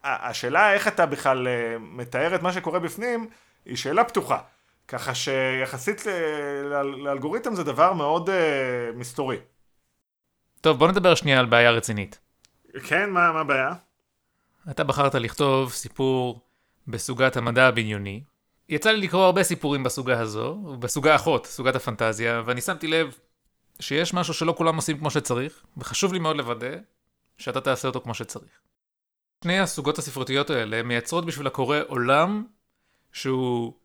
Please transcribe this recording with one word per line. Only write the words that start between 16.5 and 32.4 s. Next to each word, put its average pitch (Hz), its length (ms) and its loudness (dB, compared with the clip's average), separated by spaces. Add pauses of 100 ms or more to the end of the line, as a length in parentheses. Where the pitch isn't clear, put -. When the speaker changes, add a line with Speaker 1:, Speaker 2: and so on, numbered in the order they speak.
Speaker 2:
בסוגת 127 480 0
המדע 120 300 4
הבדיוני. 107 560 0 (460)
יצא 151 220 2
לי 220 100 2
לקרוא 185 220 2
הרבה 185 200 6
סיפורים 143 400 0
בסוגה 123 380 0
הזו, 127 580 -6
בסוגה 143 380 4
אחות, 139 300 2
סוגת 127 300 -2
הפנטזיה, 117 680 -2
ואני 123 160 -4
שמתי 170 260 -6
לב 156 320 -2 (640)
שיש 165 340 -2
משהו 165 200 -2
שלא 165 220 0
כולם 160 200 2
עושים 151 220 -2
כמו 151 120 -2
שצריך, 135 520 -4 (140)
וחשוב 180 360 -2
לי 190 60 -2
מאוד 156 180 0
לוודא 120 400 -4 (640)
שאתה - 220 -4
תעשה 135 280 0
אותו 127 120 -4
כמו 120 140 -8
שצריך. - 360 -12 (960)
שני 180 160 0
הסוגות 151 380 -2
הספרותיות 135 520 -2
האלה 113 320 0
מייצרות 120 440 -2
בשביל 143 200 -6
הקורא 135 400 0
עולם 147 580 2 (680)